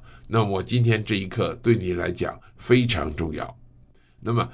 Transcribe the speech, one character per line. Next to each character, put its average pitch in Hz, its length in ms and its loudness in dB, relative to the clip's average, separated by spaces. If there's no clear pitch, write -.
那 110 160 2
我 98 200 0
今 123 200 0
天 110 220 2
这 107 120 -2
一 98 100 -4
课 87 360 -2
对 117 140 6
你 92 160 -2
来 87 180 -2
讲 - 300 -4
非 123 300 4
常 78 280 -2
重 80 200 -4
要。 - 200 -8
那 110 120 -4
么 120 220 0